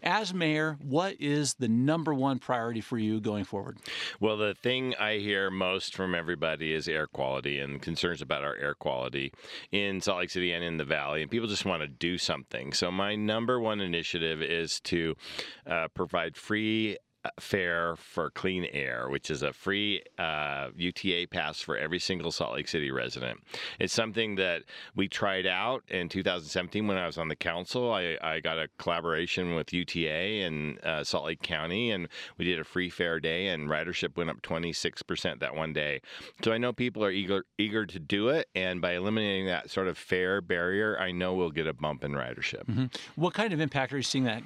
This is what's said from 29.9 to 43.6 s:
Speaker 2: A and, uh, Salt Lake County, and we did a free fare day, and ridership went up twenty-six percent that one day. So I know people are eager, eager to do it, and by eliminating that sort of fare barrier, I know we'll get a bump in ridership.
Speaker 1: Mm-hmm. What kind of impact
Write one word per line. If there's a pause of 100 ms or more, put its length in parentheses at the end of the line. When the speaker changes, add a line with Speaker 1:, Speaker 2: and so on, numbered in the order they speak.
Speaker 2:
A
and,
uh,
Salt
Lake
County,
and (300)
we
did
a
free
fare
day,
and
ridership
went
up
twenty-six
percent
that
one
day. (420)
So
I
know
people
are
eager, (140)
eager
to
do
it,
and
by
eliminating
that
sort
of
fare
barrier,
I
know
we'll
get
a
bump
in
ridership.
Speaker 1:
Mm-hmm. (320)
What
kind
of
impact